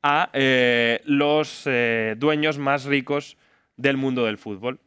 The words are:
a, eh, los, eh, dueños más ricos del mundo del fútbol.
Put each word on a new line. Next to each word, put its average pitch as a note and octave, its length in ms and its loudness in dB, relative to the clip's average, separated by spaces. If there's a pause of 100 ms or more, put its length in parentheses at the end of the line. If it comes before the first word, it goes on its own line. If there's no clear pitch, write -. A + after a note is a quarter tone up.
a, D3 320 2
eh, B2 680 2
los, D3 640 0
eh, A#2 520 0
dueños D3+ 400 0
más C#3 260 0
ricos C#3+ 520 -2 (400)
del C3+ 200 0
mundo C3 300 0
del G#2+ 120 -2
fútbol. A2 480 -8